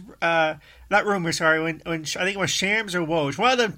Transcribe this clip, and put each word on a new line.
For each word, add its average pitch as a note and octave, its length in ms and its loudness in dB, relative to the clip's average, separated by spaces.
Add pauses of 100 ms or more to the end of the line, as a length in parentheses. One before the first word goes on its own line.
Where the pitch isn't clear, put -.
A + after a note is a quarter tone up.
(200)
uh, E3 340 2 (360)
not G3+ 160 2
rumor, F3+ 260 0
sorry, D#3+ 300 2
when, D#3+ 220 -4
when E3 200 -6
Sh-, D3 120 -8
I F3+ 80 -2
think G3 120 -2
it G3 40 -6
was F3+ 100 0
Shams G3+ 440 -2
or F3+ 60 0
Woj, D3+ 380 0
one A#3+ 140 4
of B3 60 2
them, A3 180 0